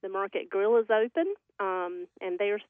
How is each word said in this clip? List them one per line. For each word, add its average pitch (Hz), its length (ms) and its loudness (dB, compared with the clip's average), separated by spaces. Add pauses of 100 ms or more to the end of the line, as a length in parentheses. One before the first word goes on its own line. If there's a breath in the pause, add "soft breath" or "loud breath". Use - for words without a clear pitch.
The 196 60 -6
Market 190 420 -4
Grill 208 280 4
is 220 120 2
open, 247 440 2 (260)
um, 180 460 -4 (140)
and 180 180 -4
they're 208 320 0